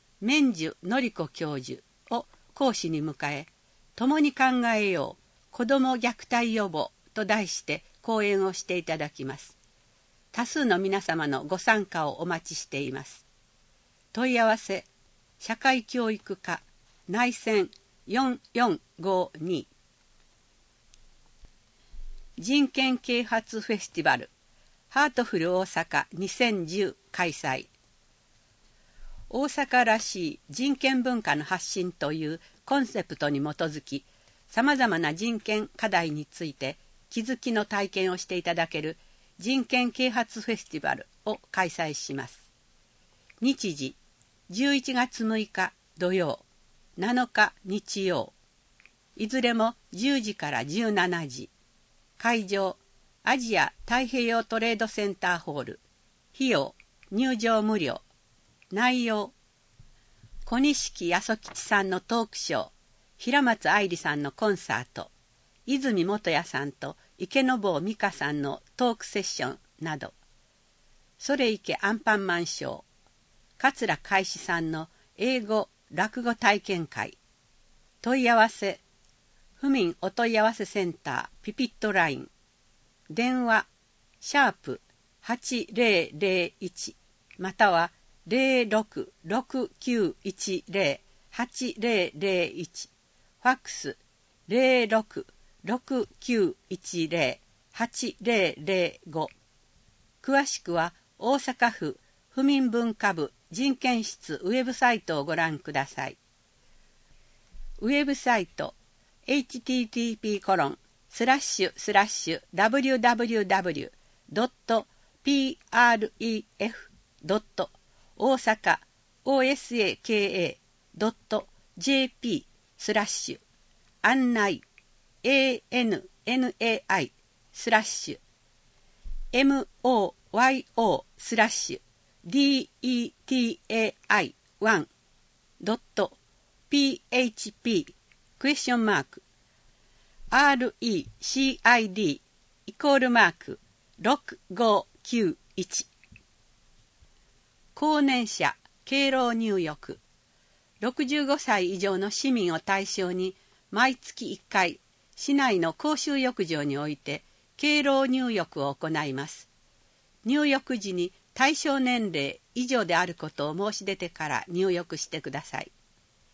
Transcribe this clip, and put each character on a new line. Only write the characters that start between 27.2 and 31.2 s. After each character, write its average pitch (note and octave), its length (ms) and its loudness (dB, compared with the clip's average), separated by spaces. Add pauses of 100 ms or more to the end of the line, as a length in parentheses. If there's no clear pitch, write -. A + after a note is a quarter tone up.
催。 - 360 -6 (1600)
大 C4 140 -2
阪 C4 420 2
ら A3 140 4
し - 160 -8
い E3+ 240 -4 (100)
人 C4 260 -2
権 C4 280 2
文 B3 180 0